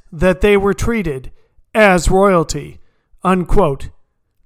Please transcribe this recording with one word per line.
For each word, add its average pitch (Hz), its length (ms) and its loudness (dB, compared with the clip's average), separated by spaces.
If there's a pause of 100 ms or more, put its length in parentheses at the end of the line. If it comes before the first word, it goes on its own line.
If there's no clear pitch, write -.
(120)
that 180 300 0
they 208 160 4
were 196 160 0
treated 170 580 -6 (420)
as 196 380 2
royalty?" 175 680 0 (420)
Unquote. 185 680 0 (540)